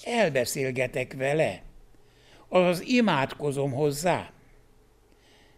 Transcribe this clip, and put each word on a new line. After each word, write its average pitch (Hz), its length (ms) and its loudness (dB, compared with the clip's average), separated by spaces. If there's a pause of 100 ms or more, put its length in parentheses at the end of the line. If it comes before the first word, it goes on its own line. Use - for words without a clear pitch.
elbeszélgetek 131 1120 -2
vele, 135 460 0 (840)
azaz 180 380 2
imádkozom 143 840 0
hozzá. 143 580 0 (1300)